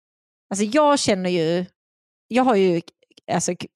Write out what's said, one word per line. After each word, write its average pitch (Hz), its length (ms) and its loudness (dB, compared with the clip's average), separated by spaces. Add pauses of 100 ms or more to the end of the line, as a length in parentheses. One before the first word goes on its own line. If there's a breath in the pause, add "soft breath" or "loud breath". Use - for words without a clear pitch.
(500)
alltså 202 160 -4
jag 285 340 2
känner 185 300 -2
ju, 175 360 0 (640)
jag 247 160 0
har 247 120 2
ju 180 260 2 (500)
alltså 180 240 -2
k-, - 200 -14